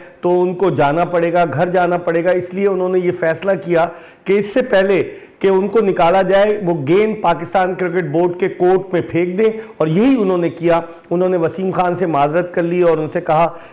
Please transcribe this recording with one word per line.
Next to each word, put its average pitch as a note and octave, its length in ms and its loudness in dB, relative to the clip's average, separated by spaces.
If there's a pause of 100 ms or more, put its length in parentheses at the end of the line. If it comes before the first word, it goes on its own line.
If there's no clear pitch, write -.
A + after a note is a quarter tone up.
(220)
तो F3 80 0
उनको F3+ 400 0
जाना D3 340 0
पड़ेगा, E3+ 400 0
घर D#3+ 240 -2
जाना F3 300 0
पड़ेगा। E3+ 340 0
इसलिए F3+ 340 -2
उन्होंने F#3 320 0
ये F3+ 120 0
फैसला E3+ 440 -2
किया E3+ 360 0 (360)
कि F#3+ 80 2
इससे G#3 280 0
पहले F#3+ 400 2 (380)
कि G3 80 2
उनको G3 320 2
निकाला F3+ 420 2
जाए, G3+ 400 2
वो F3 120 -2
गेंद F3+ 500 0
पाकिस्तान F3+ 500 0
क्रिकेट F3+ 300 -2
बोर्ड E3+ 340 0
के F#3+ 100 0
कोर्ट F3+ 460 0
में E3 140 -2
फेंक F3+ 280 -2
दें, A3 140 2 (300)
और D#3 80 0
यही A3+ 280 2
उन्होंने F#3 340 0
किया। E3 320 0 (280)
उन्होंने F3+ 260 0
वसीम E3+ 340 -2
खान F3 260 0
से F#3 100 -2
माजरत D#3 480 0
कर F3+ 80 0
ली E3+ 200 0
और E3 160 4
उनसे D#3 220 -4
कहा E3+ 260 2 (260)